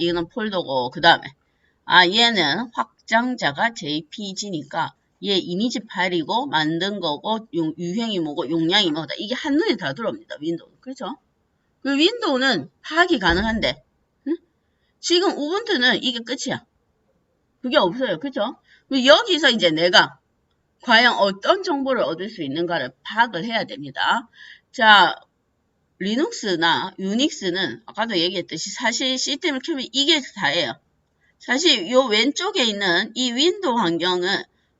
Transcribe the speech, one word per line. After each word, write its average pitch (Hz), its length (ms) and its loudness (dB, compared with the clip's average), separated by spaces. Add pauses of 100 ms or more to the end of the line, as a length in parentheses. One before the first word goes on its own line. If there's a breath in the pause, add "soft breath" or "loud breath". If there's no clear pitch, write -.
얘는 170 280 0
폴더고 160 640 -4
그 160 100 -10
다음에 160 220 6 (640)
아, 180 220 6
얘는 208 680 2
확장자가 226 1000 -2
제이피지니까 165 1200 -8 (300)
얘 196 120 0
이미지 208 440 -2
파일이고 185 680 -2
만든 170 540 -2
거고 175 540 -4
용-, 160 220 -2
유형이 190 440 -4
뭐고 156 280 -4
용량이 165 440 2
뭐다. 156 260 -6
이게 214 160 -8
한눈에 302 420 0
다 156 160 -4
들어옵니다. 180 480 -8
윈도우는. 165 400 -8
그렇죠? 254 360 -12 (680)
그 277 140 0
윈도우는 285 720 2 (120)
파악이 339 360 2
가능한데, 185 640 0 (460)
응? 320 80 -2 (640)
지금 349 360 2
우분투는 294 680 0
이게 240 180 -4
끝이야. 233 440 -6 (1000)
그게 254 140 -2
없어요. 233 420 0
그렇죠? 269 380 -4 (320 soft breath)
그럼 269 160 0
여기서 311 460 6
이제 190 200 2
내가 165 480 2 (640)
과연 233 320 6
어떤 202 480 0
정보를 269 400 0
얻을 165 280 -4
수 208 120 -10
있는가를 151 500 -4 (100)
파악을 214 420 -2
해야 226 200 -4
됩니다. 147 640 -4 (420 loud breath)
자, 208 460 8 (840)
리눅스나 185 1000 -2
유닉스는 190 880 -2
아까도 220 300 -4
얘기했듯이 180 540 -4
사실 254 480 -2
시스템을 277 460 -4
켜면 285 280 -6
이게 285 280 2 (160)
다예요. 151 380 -2 (640)
사실 247 520 0
요 254 120 6
왼쪽에 277 600 0
있는 202 500 0
이 247 180 -2
윈도우 311 460 0
환경은 180 640 -2 (380)